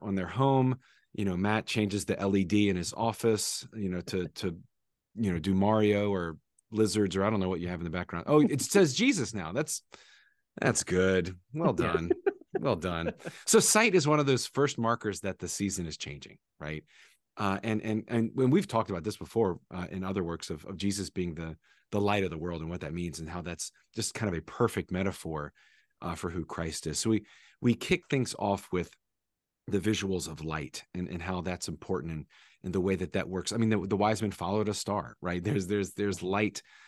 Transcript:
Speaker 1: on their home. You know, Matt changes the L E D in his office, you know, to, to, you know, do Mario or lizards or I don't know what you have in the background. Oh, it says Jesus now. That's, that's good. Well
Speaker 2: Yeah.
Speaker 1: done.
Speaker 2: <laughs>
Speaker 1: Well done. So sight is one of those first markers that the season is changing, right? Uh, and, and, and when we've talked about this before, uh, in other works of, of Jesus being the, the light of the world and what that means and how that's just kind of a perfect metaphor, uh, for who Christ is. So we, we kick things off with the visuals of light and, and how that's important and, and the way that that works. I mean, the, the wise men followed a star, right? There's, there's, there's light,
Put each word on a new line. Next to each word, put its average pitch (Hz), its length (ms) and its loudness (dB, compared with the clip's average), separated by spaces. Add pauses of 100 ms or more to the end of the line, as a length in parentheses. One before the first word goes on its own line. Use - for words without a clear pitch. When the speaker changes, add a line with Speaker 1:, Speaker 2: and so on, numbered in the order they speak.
Speaker 1:
on 101 120 -4
their 92 120 -2
home. 131 500 4 (360)
You 107 120 -4
know, 90 120 0
Matt 104 280 2
changes 101 400 0
the 98 140 -2
L 98 160 2
E 98 80 4
D 104 260 4
in 95 60 2
his 87 180 -4
office, 113 800 0
you 104 160 -4
know, 90 120 -4
to, 90 260 -4
to, 87 300 -6 (580)
you 107 160 0
know, 85 80 0
do 95 160 2
Mario 104 560 4
or 85 260 -2 (340)
lizards 104 440 2
or 95 80 2
I 104 60 4
don't 110 100 2
know 92 100 2
what 87 120 -2
you 87 80 -4
have 87 100 -4
in 87 60 -6
the 85 40 -4
background. 87 380 -6
Oh, 151 140 8
it 139 200 2
says 175 320 4
Jesus 196 400 2
now. 87 200 -6
That's, 147 280 -4 (800)
that's 117 240 2
good. 92 520 4 (180)
Well 151 240 2
Speaker 2:
Yeah. 85 160 0
Speaker 1:
done. 85 240 2
Speaker 2:
<laughs> - 40 -16 (360)
Speaker 1:
Well 120 200 2
done. 85 340 -2 (340)
So 220 140 6
sight 220 360 6
is 143 120 4
one 151 140 6
of 143 40 2
those 131 220 2
first 139 300 0
markers 113 440 0
that 95 180 -6
the 90 100 -6
season 92 380 -2
is 76 100 -10
changing, - 400 -12 (200)
right? 78 280 -8 (500)
Uh, 101 280 -2
and, 110 180 0
and, 107 260 -2
and 117 260 0
when 131 160 2
we've 180 180 4
talked 113 220 0
about 85 140 -4
this 104 140 -4
before, 92 420 0 (140)
uh, 90 180 -6
in 92 140 -6
other 95 180 -2
works 85 260 -6
of, 80 160 -8
of 98 120 -12
Jesus 98 320 -2
being 87 260 -4
the, 80 220 -10 (340)
the 107 80 0
light 101 240 2
of 90 60 -2
the 82 80 -6
world 82 240 -6
and 80 80 -6
what 87 100 -6
that 78 140 -8
means 85 260 -6
and 78 100 -10
how 87 120 -8
that's 82 320 -10 (200)
just - 200 -4
kind 104 200 -2
of 82 60 -2
a - 40 -6
perfect - 460 0
metaphor, 82 640 -4 (500)
uh, 85 140 -6
for 87 140 -6
who 85 160 -6
Christ 82 420 -6
is. 76 100 -4
So - 120 0
we, 107 160 2 (340)
we 123 140 4
kick - 360 0
things 135 300 0
off 101 320 0
with 87 180 -2 (800)
the 98 120 0
visuals 95 520 0
of 78 140 -10
light 78 480 -6
and, 90 160 -4
and 87 120 -6
how 90 200 -4
that's 90 260 -6
important 82 460 -6
and, 78 120 -8 (380)
and 92 100 -6
the 95 60 2
way 95 160 2
that 90 160 -4
that 95 160 -2
works. 90 240 -6
I 107 60 -2
mean, 113 120 4
the, 101 160 2
the 98 120 0
wise 104 240 2
men 104 100 0
followed 98 380 -2
a 104 40 0
star, - 480 -4
right? 87 220 -4
There's, 98 240 0
there's, 98 240 0
there's 98 320 -2
light, 98 400 0 (240)